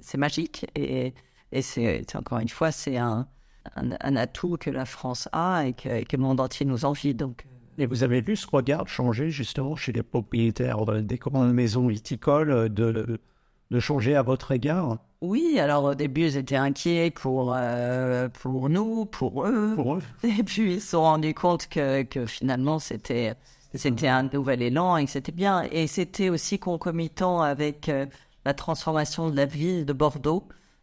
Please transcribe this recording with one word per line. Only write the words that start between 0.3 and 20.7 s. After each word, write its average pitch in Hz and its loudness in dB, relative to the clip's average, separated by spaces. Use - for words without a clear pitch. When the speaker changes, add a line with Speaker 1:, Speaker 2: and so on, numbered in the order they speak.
Speaker 1:
et, 131 -2
et 131 0
c'est, 101 0
c'est, - -8
encore - -4
une 117 -2
fois, 160 0
c'est 135 -4
un, 120 0
un, 123 -2
un 139 0
atout 170 -2
que - -8
la 131 -2
France - -6
a 170 2
et 127 0
que, - -4
que - -2
le 127 2
monde 131 2
entier 131 -2
nous 127 0
envie. 143 0
Donc, 123 -6
euh. - -10
Speaker 2:
Et - 4
vous 120 0
avez 123 4
vu 175 0
ce - -6
regard 143 2
changer 127 0
justement 139 -4
chez 135 -6
les 113 -2
propriétaires, 113 0
euh, 107 0
des 107 -2
grandes 127 2
maisons 123 4
viticoles, 143 0
euh, 113 4
de, 113 0
de 123 2
changer 139 2
à 139 6
votre 127 -2
égard ? 135 0
Speaker 1:
Oui, 254 2
alors 147 4
au 139 2
début, 143 0
ils 147 2
étaient 135 0
inquiets 165 2
pour, 131 -2
euh, 123 0
pour 131 -4
nous, 220 0
pour 139 -2
eux. 214 2
Speaker 2:
Pour 139 0
eux. 185 -4
Speaker 1:
Et 226 2
puis, 196 0